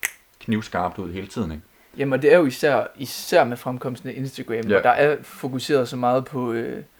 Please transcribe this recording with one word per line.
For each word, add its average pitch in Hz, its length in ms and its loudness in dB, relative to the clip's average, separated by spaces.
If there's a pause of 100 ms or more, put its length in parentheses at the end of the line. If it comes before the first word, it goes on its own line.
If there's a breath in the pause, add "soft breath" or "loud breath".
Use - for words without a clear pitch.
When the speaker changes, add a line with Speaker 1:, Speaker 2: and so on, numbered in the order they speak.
(400)
Speaker 1:
knivskarpt 92 600 -4
ud 87 140 -8
hele 95 140 -8
tiden, 92 240 -6
ikke? 78 120 -10 (340 soft breath)
Speaker 2:
Jamen, 139 160 -2
og 131 80 0
det 147 120 8
er 180 40 10
jo 170 80 6
især, 127 380 2 (140)
især 143 460 0
med 123 140 -2
fremkomsten 127 520 -8
af - 60 -10
Instagram, 131 400 -8
Speaker 1:
Ja. 113 60 -4
Speaker 2:
hvor 101 180 4
der 123 100 2
er 143 320 4
fokuseret 131 680 -2
så 127 60 -8
meget 127 300 0
på, 123 280 -4
øh, 120 300 -6 (160 soft breath)